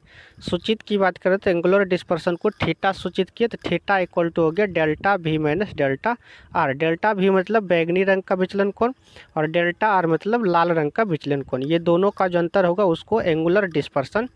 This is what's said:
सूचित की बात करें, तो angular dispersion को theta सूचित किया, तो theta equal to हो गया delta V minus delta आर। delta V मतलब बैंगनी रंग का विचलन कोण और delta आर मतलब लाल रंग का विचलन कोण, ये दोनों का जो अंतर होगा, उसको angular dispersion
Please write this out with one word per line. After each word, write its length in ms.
सूचित 420
की 160
बात 200
करें, 200
तो 120
angular 340
dispersion 520
को 140
theta 420
सूचित 380
किया, 180
तो 100
theta 480
equal 260
to 60
हो 120
गया 160
delta 500
V 220
minus 360
delta 420
आर। 180
delta 420
V 160
मतलब 320
बैंगनी 420
रंग 180
का 120
विचलन 360
कोण 220
और 100
delta 420
आर 180
मतलब 380
लाल 280
रंग 180
का 120
विचलन 400
कोण, 200
ये 160
दोनों 320
का 180
जो 100
अंतर 260
होगा, 200
उसको 360
angular 460
dispersion 680